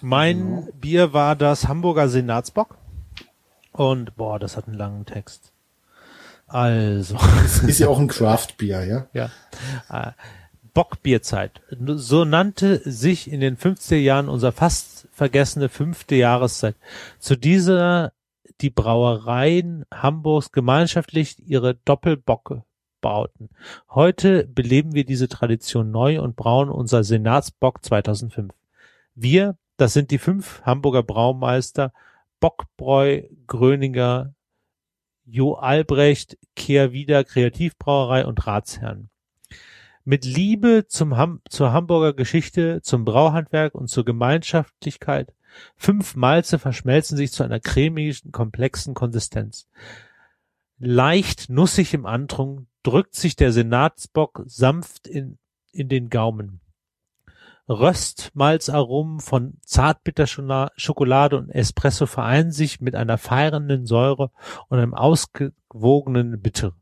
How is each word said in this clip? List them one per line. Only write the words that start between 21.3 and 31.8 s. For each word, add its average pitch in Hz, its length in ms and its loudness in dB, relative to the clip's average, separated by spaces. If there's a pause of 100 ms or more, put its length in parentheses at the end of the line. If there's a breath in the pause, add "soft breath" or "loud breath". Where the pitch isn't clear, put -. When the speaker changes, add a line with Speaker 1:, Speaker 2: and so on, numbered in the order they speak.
Speaker 1:
ihre 127 280 0
Doppelbocke 135 880 -2 (380)
bauten. 107 480 -6 (400 loud breath)
Heute 180 560 2
beleben 131 480 0
wir 143 120 0
diese 127 240 -2
Tradition 113 640 -4
neu 139 300 0
und 123 140 -6
brauen 127 340 0
unser 120 360 0
Senatsbock 113 800 0
zweitausendfünf. 107 680 -4 (640 soft breath)
Wir, 175 400 2 (220)
das 123 160 4
sind 147 180 2
die 139 60 0
fünf - 460 -4
Hamburger 131 400 0
Braumeister 127 920 -2 (480 soft breath)